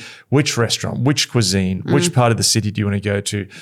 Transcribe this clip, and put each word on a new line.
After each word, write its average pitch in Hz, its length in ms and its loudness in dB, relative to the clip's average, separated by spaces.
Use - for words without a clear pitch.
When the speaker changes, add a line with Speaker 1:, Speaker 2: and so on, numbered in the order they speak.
Speaker 1:
which 147 280 0
restaurant, - 420 -2
which 147 320 0
cuisine, 185 560 0
which 165 240 2
Speaker 2:
Mm. - 20 -12
Speaker 1:
part 123 180 4
of 107 60 0
the 98 60 -2
city 104 260 0
do 101 100 -6
you 104 60 2
wanna 101 140 0
go 101 200 -2
to? 101 280 -6